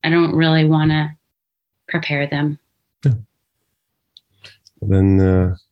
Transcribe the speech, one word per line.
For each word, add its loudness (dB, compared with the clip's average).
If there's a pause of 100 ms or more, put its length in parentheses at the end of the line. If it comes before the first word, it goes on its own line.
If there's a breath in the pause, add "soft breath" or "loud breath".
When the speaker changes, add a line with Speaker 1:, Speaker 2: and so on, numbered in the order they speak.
Speaker 1:
I -2
don't 0
really 2
wanna 0 (720)
prepare -4
them. -6 (460)
Speaker 2:
Yeah. 4 (1700 loud breath)
Then, 2
uh, 2 (160)